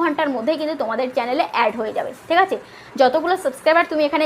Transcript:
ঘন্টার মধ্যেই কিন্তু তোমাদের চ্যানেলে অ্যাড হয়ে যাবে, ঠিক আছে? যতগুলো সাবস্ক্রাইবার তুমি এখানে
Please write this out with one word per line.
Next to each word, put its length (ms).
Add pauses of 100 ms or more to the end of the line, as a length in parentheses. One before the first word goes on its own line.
ঘন্টার 340
মধ্যেই 260
কিন্তু 220
তোমাদের 320
চ্যানেলে 380
অ্যাড 260
হয়ে 180
যাবে, 140 (160)
ঠিক 180
আছে? 100 (460)
যতগুলো 320 (120)
সাবস্ক্রাইবার 460
তুমি 160
এখানে 180